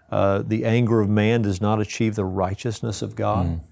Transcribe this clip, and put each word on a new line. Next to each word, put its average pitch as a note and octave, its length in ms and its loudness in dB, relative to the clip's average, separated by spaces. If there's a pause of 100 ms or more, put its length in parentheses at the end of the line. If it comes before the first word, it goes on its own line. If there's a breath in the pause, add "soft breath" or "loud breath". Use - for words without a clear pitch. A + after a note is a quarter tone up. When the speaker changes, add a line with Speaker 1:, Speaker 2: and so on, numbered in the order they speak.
(100)
Speaker 1:
uh, G2 340 2
"The A2 180 -2
anger A2+ 380 4
of G2+ 80 2
man G#2+ 320 4
does G2 180 0
not G#2+ 220 0
achieve G#2+ 340 -2
the G#2 100 -2
righteousness G2+ 760 -4
of G#2+ 140 -8
God." G#2 320 0
Speaker 2:
Mm, E2+ 120 -2 (120)